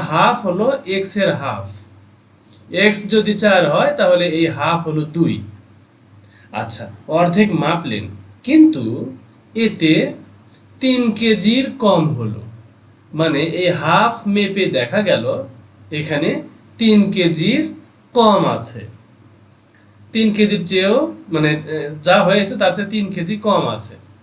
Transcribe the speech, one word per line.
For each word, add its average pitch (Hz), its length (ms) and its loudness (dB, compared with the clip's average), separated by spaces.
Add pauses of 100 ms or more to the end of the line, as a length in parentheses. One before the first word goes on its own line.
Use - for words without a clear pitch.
হাফ 180 360 0 (100)
হলো 190 200 -2 (200)
এক্স 190 300 -4
এর 190 180 0
হাফ। 113 320 -8 (1000)
এক্স 208 300 2 (100)
যদি 214 260 2
চার 196 360 4
হয়, 233 260 2
তাহলে 180 300 4
এই 160 200 0
হাফ 160 380 -2
হলো 156 180 -2
দুই। 147 320 0 (1160)
আচ্ছা, 110 320 -8 (240)
অর্ধেক 175 440 2
মাপলেন, 143 520 -2 (380)
কিন্তু 311 420 6 (680)
এতে 170 380 2 (880)
তিন 254 200 2 (120)
কেজির 220 540 2 (120)
কম 185 240 2 (120)
হলো, 110 260 -6 (720)
মানে 151 280 0 (120)
এই 175 180 0
হাফ 185 440 2 (120)
মেপে 196 400 0
দেখা 175 360 -2
গেল 135 220 0 (680)
এখানে 151 360 -4 (500)
তিন 214 200 4 (120)
কেজির 180 520 0 (520)
কম 214 320 4
আছে। 113 360 -6 (1300)
তিন 226 200 2
কেজির 208 340 2
চেয়েও, 196 320 2 (300)
মানে, 156 220 0
এ, 156 260 -4 (260)
যা 180 220 4
হয়েছে 196 320 0
তার 190 180 2
চেয়ে 202 160 -6
তিন 214 200 -2
কেজি 170 260 -6
কম 190 320 0
আছে। - 260 -10 (280)